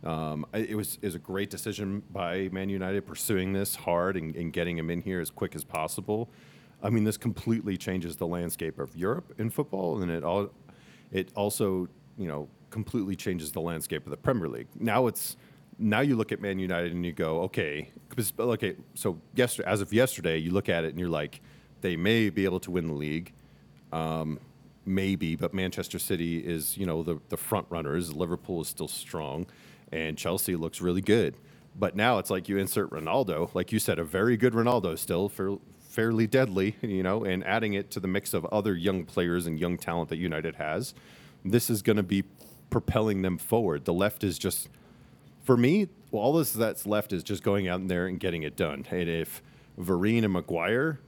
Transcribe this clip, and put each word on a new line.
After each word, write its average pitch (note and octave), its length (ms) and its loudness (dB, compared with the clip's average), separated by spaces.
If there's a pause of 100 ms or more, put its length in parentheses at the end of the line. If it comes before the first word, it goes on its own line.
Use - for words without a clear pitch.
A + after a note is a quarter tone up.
Um, D#2 480 -2
I, G#2 60 -2
it A2+ 160 -2
was, G#2 260 -4
it G#2+ 60 -2
was F2 80 -4
a E2 40 -8
great G2 300 -4
decision G2+ 600 -6
by F#2+ 440 -2
Man F#2+ 160 -2
United F#2+ 360 -2
pursuing F#2+ 460 0
this G2 240 0
hard F2+ 400 2
and, D#2+ 180 -4
and E2 200 -4
getting F2 240 0
him D#2+ 120 -2
in E2+ 120 -2
here F#2 180 -2
as E2 100 -4
quick - 260 -6
as D2+ 100 -8
possible. G2+ 640 -4 (520)
I G#2+ 80 0
mean, A2+ 140 4
this G#2+ 140 2
completely G#2+ 580 -2
changes F2 400 -4
the F2 120 -2
landscape E2+ 520 -4
of C#2 160 -6
Europe G#2+ 420 -4
in A2+ 120 -2
football, F#2+ 520 -2
and F2 80 0
it E2 140 -2
al-, F#2+ 280 0 (600)
it F#2+ 240 -2
also, G2+ 540 0 (280)
you G2 100 -4
know, D2 200 -6 (220)
completely G2+ 480 -2
changes E2+ 340 -4
the - 80 -4
landscape D#2+ 460 -4
of C#2+ 60 -10
the C#2+ 160 -10
Premier A2 200 2
League. A#1 220 -8 (100)
Now A2+ 280 4
it's, - 280 -4 (420)
now G#2+ 220 2
you C#3 160 4
look A2 160 0
at G#2+ 80 -4
Man G2 200 -2
United F2 340 0
and F2 120 -2
you F2 60 -2
go, D#2+ 300 0
"Okay," D#2 480 -4 (200)
'cause, A2+ 300 -2
okay, A2 360 0 (180)
so F2 260 -2 (160)
yester-, A#2+ 300 2
as G2 160 0
of G2 100 -4
yesterday, F#2+ 460 2
you E2 140 0
look F#2+ 180 2
at E2+ 160 2
it D#2+ 40 -2
and C#2+ 100 -6
you're F2 100 0
like, D2+ 320 -4 (400)
"They F2 160 0
may G#2+ 320 4
be F#2+ 160 0
able F2+ 160 2
to F#2 100 -10
win F2 160 0
the D#2 60 -2
league." D2+ 400 -4 (580)
Um, D#2+ 480 -2 (460)
maybe, F#2+ 500 0
but E2+ 180 -2
Manchester F#2 460 -4
City E2+ 400 -2
is, E2 380 -4
you F#2+ 80 -4
know, E2 180 0
the, D#2 240 -2
the - 100 -6
front - 320 -2
runners. D#2+ 460 -2
Liverpool E2+ 460 -4
is D2+ 80 -6
still D#2 180 -6
strong, D#2 580 -6 (460)
and D#2+ 260 -2
Chelsea F2+ 380 0
looks D#2+ 240 -4
really F2+ 220 2
good. G2 340 4 (420)
But F#2+ 180 0
now G#2+ 240 4
it's - 100 -4
like F#2+ 200 0
you G2 80 2
insert G2 340 0
Ronaldo, E2 640 0
like F#2 180 -2
you A2+ 80 2
said, F2 200 0
a E2+ 40 0
very G2+ 340 2
good A#2 160 6
Ronaldo A2+ 440 2
still, F#2+ 320 0
fair-, G2 280 -2 (220)
fairly A2+ 480 2
deadly, G#2 540 2
you F#2+ 220 0
know, G#2 200 2
and F#2 220 0
adding G#2+ 280 2
it G2 180 -2
to - 80 -6
the F#2 80 -4
mix F#2+ 260 -2
of E2 120 0
other G#2 300 0
young F2+ 300 0
players F2 420 0
and D#2+ 120 -2
young F2 180 0
talent E2+ 320 -2
that E2 80 -4
United D#2+ 380 -2
has, D#2+ 380 -4 (520)
this A2+ 240 4
is G#2+ 120 0
gonna G#2+ 220 4
be F#2+ 200 2 (460)
propelling G#2+ 520 2
them F2+ 160 0
forward. F#2+ 480 0
The F2 80 2
left G2 300 2
is F#2 140 0
just, - 320 -4 (760)
for B2 140 8
me, E3+ 300 6 (240)
well, G#2 120 0
all C3+ 100 6
this D#3 200 4
that's A2 320 0
left G#2 280 0
is F2 100 -2
just G2 200 -6
going G2+ 240 4
out F2+ 120 0
in F#2 80 -4
there F2+ 200 2
and F2+ 120 -4
getting E2+ 240 -2
it D2 120 -6
done. D2 360 -2
And F2+ 180 0
if E2 320 -2 (380)
Varane F#2+ 440 4
and G2+ 100 2
Maguire G#2 760 0